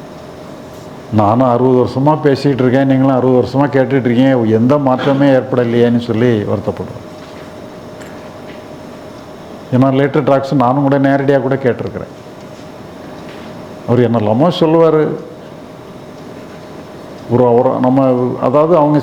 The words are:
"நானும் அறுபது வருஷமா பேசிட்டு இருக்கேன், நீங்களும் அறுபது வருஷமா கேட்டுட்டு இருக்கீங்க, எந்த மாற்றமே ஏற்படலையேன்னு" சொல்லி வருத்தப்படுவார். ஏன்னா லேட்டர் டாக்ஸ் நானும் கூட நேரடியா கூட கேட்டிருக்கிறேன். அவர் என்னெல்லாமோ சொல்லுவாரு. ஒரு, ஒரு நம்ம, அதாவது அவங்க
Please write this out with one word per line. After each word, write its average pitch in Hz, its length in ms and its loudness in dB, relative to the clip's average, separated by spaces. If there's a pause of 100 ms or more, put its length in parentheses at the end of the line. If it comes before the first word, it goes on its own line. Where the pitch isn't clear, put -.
(1120)
"நானும் 110 360 4
அறுபது 127 260 4
வருஷமா 131 320 2
பேசிட்டு 143 380 2
இருக்கேன், 131 420 2
நீங்களும் 135 200 4
அறுபது 127 340 4
வருஷமா 139 280 0
கேட்டுட்டு 131 160 2
இருக்கீங்க, 127 520 2
எந்த 113 400 4
மாற்றமே 139 520 2
ஏற்படலையேன்னு" 120 720 2
சொல்லி 117 420 2
வருத்தப்படுவார். 101 680 -6 (2750)
ஏன்னா - 20 4
லேட்டர் 135 460 4
டாக்ஸ் 135 300 2
நானும் 131 280 2
கூட 139 180 2
நேரடியா 139 420 2
கூட 131 140 0
கேட்டிருக்கிறேன். - 600 -4 (1700)
அவர் 120 240 4
என்னெல்லாமோ 117 480 2
சொல்லுவாரு. 160 480 4 (2250)
ஒரு, - 0 -
ஒரு 123 420 4 (100)
நம்ம, 127 480 2 (120)
அதாவது 151 360 4
அவங்க 147 260 4